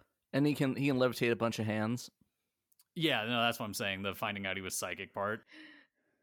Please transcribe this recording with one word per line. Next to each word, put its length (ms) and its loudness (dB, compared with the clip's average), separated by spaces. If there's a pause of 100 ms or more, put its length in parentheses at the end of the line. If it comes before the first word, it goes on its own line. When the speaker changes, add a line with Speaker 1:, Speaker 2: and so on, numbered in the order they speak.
(340)
Speaker 1:
And 120 4
he 80 4
can, 220 2
he 120 0
can 100 4
levitate 340 4
a 40 4
bunch 240 0
of 60 -2
hands. 440 -2 (840)
Speaker 2:
Yeah, 300 2
no, 160 2
that's 180 2
what 60 -4
I'm 80 -6
saying, 280 -2
the 140 -2
finding 300 -4
out 120 -2
he 40 -4
was 160 -6
psychic 360 -6
part. 320 -2 (760)